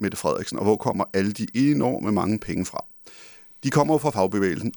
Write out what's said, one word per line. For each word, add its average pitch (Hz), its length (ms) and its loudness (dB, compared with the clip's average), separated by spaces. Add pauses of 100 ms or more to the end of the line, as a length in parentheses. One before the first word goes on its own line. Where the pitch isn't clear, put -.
Mette 101 160 -4
Frederiksen, - 420 -4
og 98 60 -2
hvor 104 120 4
kommer - 280 -2 (100)
alle 98 180 2
de 104 220 -6
enorme 131 580 2
mange 98 260 0
penge - 280 -4
fra? - 180 -10 (800)
De 135 60 -2
kommer 147 240 4
jo 151 40 4
fra 147 120 0
fagbevægelsen, 98 680 0